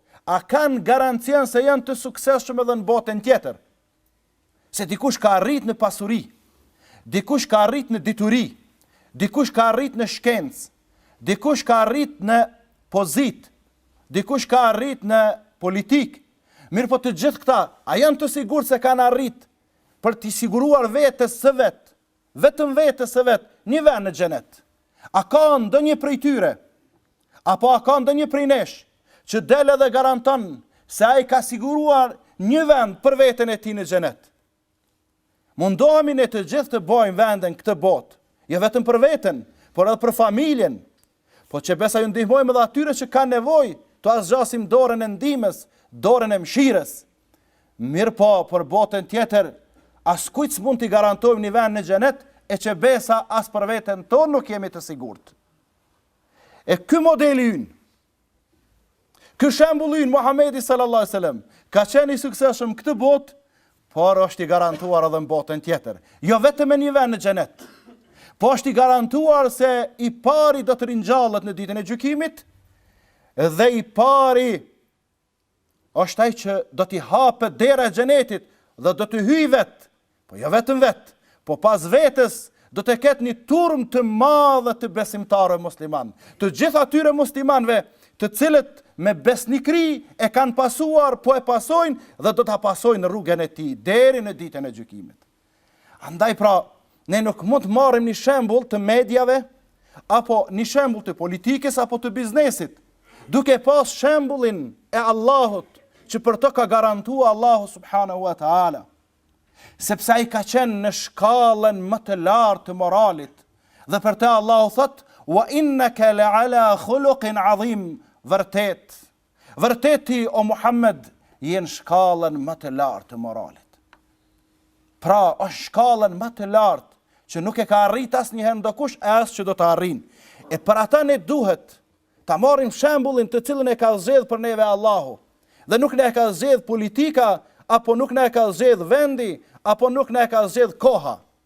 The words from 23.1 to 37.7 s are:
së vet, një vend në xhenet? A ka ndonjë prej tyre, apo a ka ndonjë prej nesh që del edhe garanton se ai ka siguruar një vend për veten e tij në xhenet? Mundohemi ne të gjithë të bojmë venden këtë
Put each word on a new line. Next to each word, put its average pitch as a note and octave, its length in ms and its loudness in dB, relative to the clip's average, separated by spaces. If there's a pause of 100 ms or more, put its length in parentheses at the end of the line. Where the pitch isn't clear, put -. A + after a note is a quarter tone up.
së B3 140 0
vet, A3+ 180 0 (240)
një D4+ 160 0
vend G#3+ 240 2
në D#3 80 -8
xhenet? - 460 -6 (500)
A F#3+ 140 2
ka D4+ 340 4
ndonjë D4 400 0
prej C#4 220 -4
tyre, G#3 320 0 (880)
apo A3+ 240 2
a B3+ 140 4
ka C#4 180 2
ndonjë C#4+ 300 0
prej C#4+ 180 -2
nesh B3 260 -2 (540)
që G#3+ 160 -2
del C#4 300 4
edhe C4+ 180 2
garanton C4 540 0 (400)
se - 180 -2
ai B3+ 220 4
ka B3+ 180 0
siguruar C4+ 720 0 (220)
një C4+ 280 0
vend A#3 360 4
për C4+ 180 2
veten A#3 320 2
e G#3+ 80 -6
tij G#3+ 160 -10
në F#3+ 100 -8
xhenet? E3 320 -4 (1400)
Mundohemi C#4+ 600 2
ne B3+ 80 2
të A3 240 -4
gjithë C4+ 240 -4
të A3 80 -4
bojmë G3 360 2
venden G3 380 0
këtë G#3 220 -4